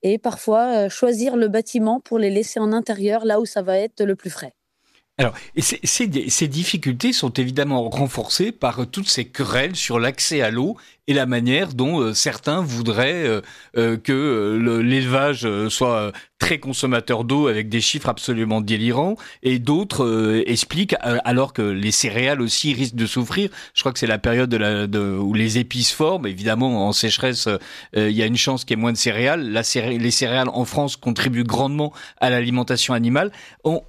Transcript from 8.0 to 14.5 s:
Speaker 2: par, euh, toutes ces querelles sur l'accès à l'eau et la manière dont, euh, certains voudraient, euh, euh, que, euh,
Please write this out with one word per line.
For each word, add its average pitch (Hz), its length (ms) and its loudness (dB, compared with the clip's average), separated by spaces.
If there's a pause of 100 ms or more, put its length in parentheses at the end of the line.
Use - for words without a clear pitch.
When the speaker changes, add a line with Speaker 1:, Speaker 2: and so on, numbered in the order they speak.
Speaker 2:
par, 120 280 -2
euh, 123 60 -2
toutes 196 240 -4
ces - 160 0
querelles 135 500 -2
sur 120 240 -2
l'accès 135 420 0
à 110 80 2
l'eau 127 260 0 (320)
et 147 60 2
la 135 120 4
manière 127 480 2
dont, 139 260 0
euh, 110 140 0
certains 147 480 0
voudraient, 127 640 0
euh, 107 140 0 (360)
euh, 113 200 4
que, 135 160 0
euh, 113 440 2